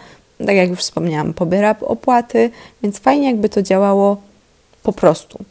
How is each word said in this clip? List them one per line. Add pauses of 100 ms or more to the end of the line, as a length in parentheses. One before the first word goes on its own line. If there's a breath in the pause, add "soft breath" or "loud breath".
(460 loud breath)
tak
jak
już
wspomniałam,
pobiera
opłaty, (320 loud breath)
więc
fajnie
jakby
to
działało (640)
po
prostu. (120)